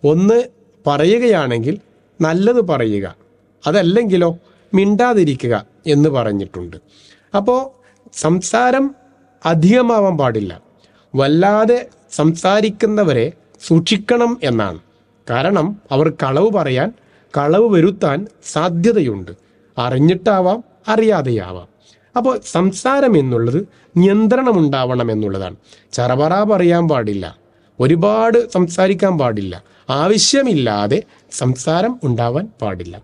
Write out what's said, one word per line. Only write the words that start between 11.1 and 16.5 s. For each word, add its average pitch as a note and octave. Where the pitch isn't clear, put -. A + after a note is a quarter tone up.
വല്ലാതെ G3
സംസാരിക്കുന്നവരെ F#3+
സൂക്ഷിക്കണം G#3+
എന്നാണ്. G#2+
കാരണം D#3
അവർ D3
കളവ് D3+